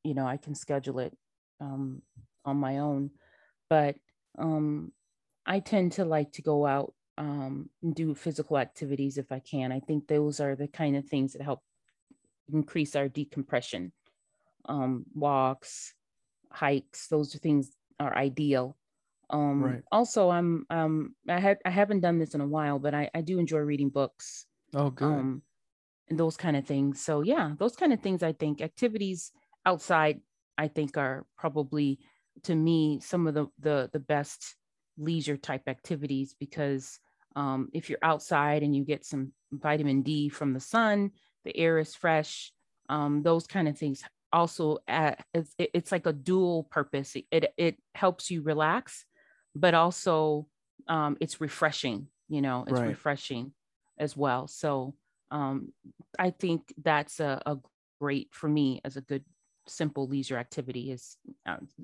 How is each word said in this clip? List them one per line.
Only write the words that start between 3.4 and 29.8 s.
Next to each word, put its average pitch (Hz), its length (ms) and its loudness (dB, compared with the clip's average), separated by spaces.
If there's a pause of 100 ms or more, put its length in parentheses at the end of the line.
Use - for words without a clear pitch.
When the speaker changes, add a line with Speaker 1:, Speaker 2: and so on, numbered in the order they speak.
Speaker 1:
But, 147 260 6 (420)
um, 151 540 -2 (520)
I 190 160 0
tend 185 320 2
to 196 120 -2
like 151 280 0
to 151 100 -16
go 147 240 2
out, 139 260 0 (260)
um, 143 520 -6 (120)
and 165 120 0
do 160 200 -2
physical 147 440 -2
activities 139 580 -2
if 135 160 -6
I 131 80 -4
can. 131 320 -4
I 131 80 -2
think 147 260 -2
those 147 340 2
are 139 160 0
the 143 120 -4
kind 147 280 0
of 143 100 -4
things 135 260 0
that 139 100 -12
help 143 200 -4 (920)
increase 151 420 0
our 139 140 0
decompression. 135 840 -4 (720)
Um, 131 380 -2 (100)
walks, 135 800 -2 (580)
hikes, - 560 -2
those 151 260 0
are 147 40 -14
things 143 320 2 (280)
are 143 180 -2
ideal. 135 600 2 (540)
Um, 143 320 2
Speaker 2:
Right. 127 280 0
Speaker 1:
also, 208 400 4
I'm, 175 400 2
um, 160 460 0 (120)
I 175 120 2
had, 196 240 6
I 185 60 0
haven't 202 300 4
done 170 180 4
this 160 160 0
in 147 60 0
a 143 60 0
while, 147 320 0
but 143 160 0
I, 147 200 0
I 165 80 -2
do 175 180 -2
enjoy 156 180 2
reading 147 320 2
books. - 560 -4 (280)
Speaker 2:
Oh, 143 160 2
good. 131 160 -2
Speaker 1:
Um, 135 360 0 (640)
and 165 120 0
those 160 160 2
kind 160 200 0
of 139 80 0
things. 139 380 0
So 151 200 0
yeah, 196 360 0
those 226 160 0
kind 330 180 4
of 220 80 2
things, 185 220 0
I 160 100 0
think, 151 280 -2
activities 196 720 -4 (320)
outside, 160 560 4 (360)